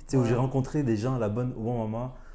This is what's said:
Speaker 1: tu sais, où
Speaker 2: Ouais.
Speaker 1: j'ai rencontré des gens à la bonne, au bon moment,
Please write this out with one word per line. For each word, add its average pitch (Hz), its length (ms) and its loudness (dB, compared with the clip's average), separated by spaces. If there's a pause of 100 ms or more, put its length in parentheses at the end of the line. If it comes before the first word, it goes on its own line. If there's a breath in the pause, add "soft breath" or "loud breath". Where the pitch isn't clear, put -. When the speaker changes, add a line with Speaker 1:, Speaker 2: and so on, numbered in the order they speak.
Speaker 1:
tu - 80 -14
sais, - 100 0
où - 20 8
Speaker 2:
Ouais. 117 80 4
Speaker 1:
j'ai 120 60 4
rencontré 131 480 0
des 113 160 2
gens 127 160 0
à 123 40 -2
la 107 120 2
bonne, 123 260 -2
au 110 60 -6
bon 120 160 0
moment, 117 340 -4 (220 loud breath)